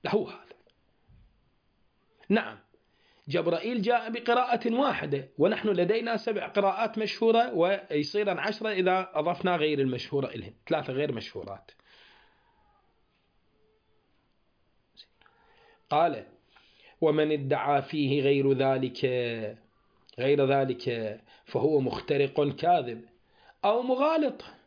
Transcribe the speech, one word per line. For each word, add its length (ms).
لا 100
هو 140
هذا. 300
نعم، 300
جبرائيل 540
جاء 280
بقراءة 640
واحدة، 540
ونحن 300
لدينا 480
سبع 320
قراءات 500
مشهورة، 560
ويصير 840
عشرة 300
إذا 440
أضفنا 420
غير 240
المشهورة 460
إليهم، 280
ثلاثة 240
غير 200
مشهورات. 580
قال: 360
"ومن 320
ادعى 500
فيه 400
غير 300
ذلك، 520
غير 280
ذلك 720
فهو 360
مخترق 760
كاذب 480
أو 180
مغالط" 640